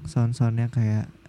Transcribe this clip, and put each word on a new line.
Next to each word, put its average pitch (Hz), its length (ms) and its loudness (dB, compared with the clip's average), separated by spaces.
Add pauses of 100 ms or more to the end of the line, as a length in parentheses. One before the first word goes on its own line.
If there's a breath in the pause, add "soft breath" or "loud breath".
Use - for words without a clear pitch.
sound-soundnya 117 640 0
kayak 110 400 0 (220)